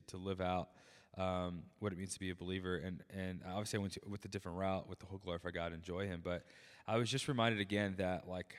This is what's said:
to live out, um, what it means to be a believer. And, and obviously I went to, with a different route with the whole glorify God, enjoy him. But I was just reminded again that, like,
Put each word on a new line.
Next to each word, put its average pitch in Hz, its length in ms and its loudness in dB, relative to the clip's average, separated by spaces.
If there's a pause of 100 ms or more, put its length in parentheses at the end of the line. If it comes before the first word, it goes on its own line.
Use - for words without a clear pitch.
to - 100 -10
live 92 240 -2
out, 90 300 2 (480)
um, 90 460 0 (160)
what 101 120 0
it 85 60 -6
means 95 160 -4
to - 60 -10
be 92 100 0
a 90 40 -2
believer. 92 420 0
And, 87 340 -4
and 92 340 -4
obviously 104 340 0
I - 20 4
went 101 140 0
to, - 140 -6
with 101 160 -6
a 101 40 -8
different 92 300 -4
route 95 300 2
with 92 120 -10
the 92 60 -12
whole 95 120 -8
glorify 87 320 -2
God, 85 220 0
enjoy 87 340 -2
him. 87 160 -2
But 87 240 0 (400)
I 110 100 4
was 117 140 4
just 135 180 0
reminded 117 320 6
again 101 380 4
that, 90 300 0
like, 90 300 -6